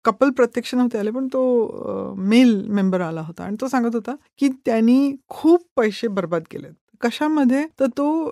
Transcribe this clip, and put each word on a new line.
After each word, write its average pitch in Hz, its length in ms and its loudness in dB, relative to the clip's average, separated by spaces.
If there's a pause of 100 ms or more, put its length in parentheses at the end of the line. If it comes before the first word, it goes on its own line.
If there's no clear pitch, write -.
कपल 233 260 2
प्रत्यक्ष 247 460 0
नव्हते 240 220 0
आले, 208 140 -4
पण 262 160 -6
तो, 254 400 0
अ, 190 460 -8
मेल 208 540 4
मेंबर 190 340 0
आला 160 200 -6
होता 165 220 -14
आणि 196 180 -10
तो 262 60 -4
सांगत 240 280 0
होता 240 200 -8 (220)
की 277 100 2
त्यांनी 254 640 2 (140)
खूप 339 480 2
पैसे 220 320 -2
बर्बाद 175 440 -2
केलेत. - 200 -14 (300)
कशामध्ये? 285 640 0 (140)
तर 269 60 2
तो, 294 460 -2